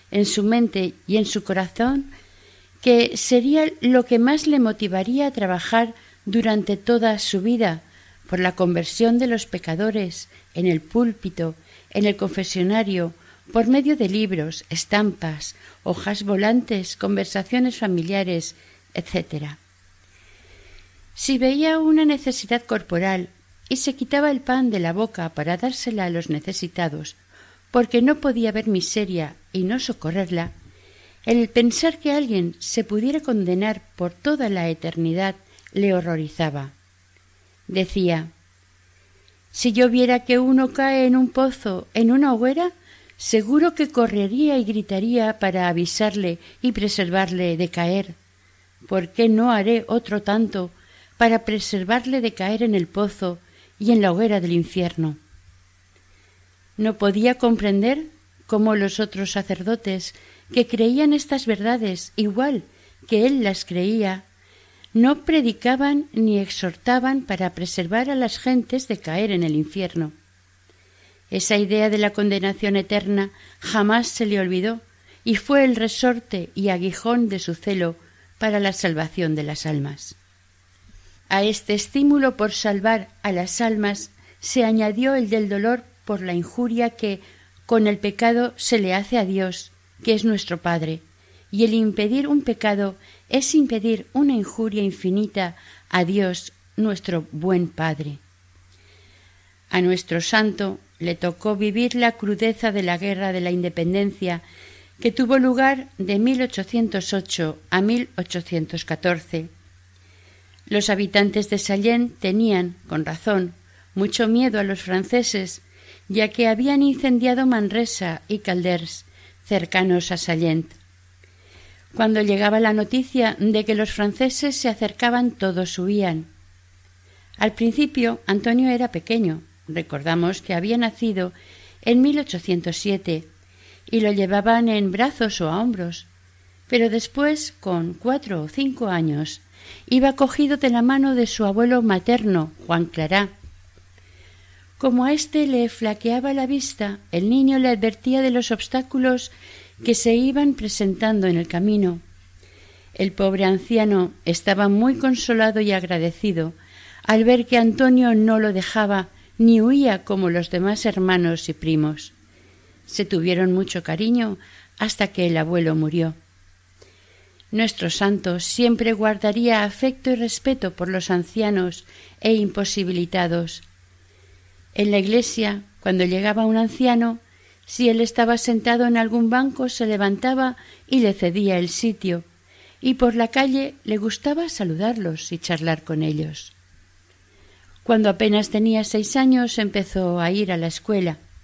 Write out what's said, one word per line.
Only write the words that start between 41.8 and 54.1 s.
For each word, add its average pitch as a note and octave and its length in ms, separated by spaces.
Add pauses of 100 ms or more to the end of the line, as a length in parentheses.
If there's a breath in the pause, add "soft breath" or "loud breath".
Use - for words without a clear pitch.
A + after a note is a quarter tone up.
en A3+ 160
una C4+ 200
hoguera, C#4 400 (460 soft breath)
seguro C#4+ 560
que D4+ 160
correría A#3+ 720
y G#3+ 60
gritaría G#3+ 720
para F#3 300
avisarle F3 680 (240 loud breath)
y B3 120
preservarle F#3 840
de F3 120
caer. F3+ 440 (760 soft breath)
¿Por F3+ 220
qué A3+ 200
no A3+ 220
haré A3 360
otro G#3+ 340
tanto G3+ 480 (480 soft breath)
para A3+ 280
preservarle A3 720
de A3+ 140
caer G#3 280
en A3 140
el F3 120
pozo G3 520 (400 soft breath)
y G#3+ 140
en A3 100
la F#3 80